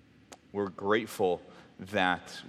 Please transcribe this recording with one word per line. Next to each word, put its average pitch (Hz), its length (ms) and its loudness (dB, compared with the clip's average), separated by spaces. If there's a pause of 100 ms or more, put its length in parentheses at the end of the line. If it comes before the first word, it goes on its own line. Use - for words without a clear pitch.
(520)
We're 101 160 -2
grateful 98 720 2 (400)
that 92 580 0 (100)